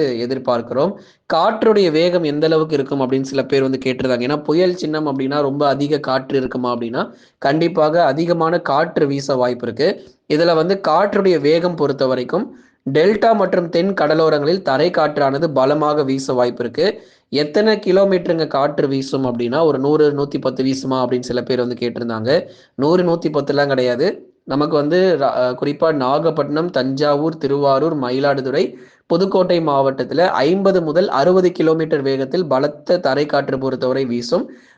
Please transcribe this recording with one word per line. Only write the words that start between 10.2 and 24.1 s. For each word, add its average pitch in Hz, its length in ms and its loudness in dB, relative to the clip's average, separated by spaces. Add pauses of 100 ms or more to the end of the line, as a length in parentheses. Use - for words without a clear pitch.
இதுல 165 260 2
வந்து 170 260 2
காற்றுடைய 190 600 2
வேகம் 165 340 2
பொறுத்த 139 300 0
வரைக்கும் 127 400 -2 (400)
டெல்டா 196 480 4
மற்றும் 190 360 0
தென் 180 240 0
கடலோரங்களில் 156 680 2
தரை 147 300 0
காற்றானது 147 600 0
பலமாக 147 520 2
வீச 135 300 -2
வாய்ப்பு 123 300 0
இருக்கு. 147 240 -2 (440)
எத்தனை 175 460 2
கிலோமீட்டருங்க 180 680 2
காற்று 147 400 0
வீசும் 135 380 -2
அப்படின்னா 120 400 -2
ஒரு 139 140 2
நூறு, 151 340 4
நூத்தி 139 280 -4
பத்து 131 220 -2
வீசுமா 131 360 -2
அப்படின்னு 123 320 -2
சில 120 100 -2
பேர் 123 180 -2
வந்து 123 160 -4
கேட்டிருந்தாங்க. 117 560 -4 (440)
நூறு, 160 280 2
நூத்தி 170 260 0
பத்துலாம் 143 380 0
கிடையாது. 127 400 0 (400)